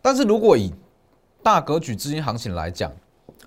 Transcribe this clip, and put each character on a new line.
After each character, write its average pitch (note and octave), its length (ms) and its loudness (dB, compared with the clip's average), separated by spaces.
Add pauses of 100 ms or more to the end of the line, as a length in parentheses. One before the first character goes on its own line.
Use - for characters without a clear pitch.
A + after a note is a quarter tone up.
但 C4 160 2
是 C#4 60 2
如 G#3+ 180 2
果 G#3 160 6
以 F#2+ 160 -2 (680)
大 G#3 180 4
格 D3+ 180 -2
局 C3 160 -6
资 A#2 140 -8
金 D#3 160 -6
行 A#2 120 -4
情 A2 180 -8
来 E2+ 160 -6
讲， E2 200 -6 (560)